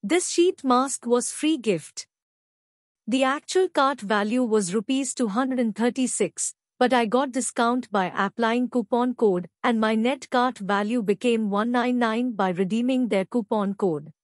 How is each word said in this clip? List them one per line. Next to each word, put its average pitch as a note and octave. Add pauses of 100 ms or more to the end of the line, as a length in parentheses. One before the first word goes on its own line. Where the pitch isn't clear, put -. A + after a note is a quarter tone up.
This D#4+
sheet F4
mask C4
was A#3+
free D#4
gift. G#3 (1000)
The B3+
actual D4+
cart C#4
value G#3+
was G#3+
rupees C4
two A#3+
hundred B3+
and A3+
thirty-six, A#3+ (240)
but B3
I A#3+
got B3
discount A#3+
by F#3+
applying A3+
coupon A#3+
code F3+ (160)
and A#3
my A3
net A#3+
cart B3
value G#3
became G#3+
one G#3
nine B3
nine A#3
by F#3+
redeeming A3+
their G3
coupon G#3
code. D#3 (120)